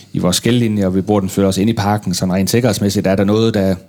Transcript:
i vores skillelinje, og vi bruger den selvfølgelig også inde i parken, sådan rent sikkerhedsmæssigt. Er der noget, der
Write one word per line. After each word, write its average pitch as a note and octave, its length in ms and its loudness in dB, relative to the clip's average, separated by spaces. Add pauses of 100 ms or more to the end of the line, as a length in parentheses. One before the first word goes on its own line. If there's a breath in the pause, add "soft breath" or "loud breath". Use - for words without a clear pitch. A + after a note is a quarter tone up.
(120 loud breath)
i - 60 -4
vores F2+ 180 0
skillelinje, A2+ 500 0
og F#2 80 0
vi F#2+ 60 0
bruger G2+ 200 0
den F#2+ 80 -2
selvfølgelig G2 200 0
også F#2+ 120 0
inde A2+ 120 2
i - 40 -8
parken, G2+ 380 -2
sådan F2+ 200 -2
rent F#2+ 160 0
sikkerhedsmæssigt. G#2 560 0
Er F#2+ 100 2
der G2+ 80 0
noget, A2 300 2
der F#2+ 200 2 (140)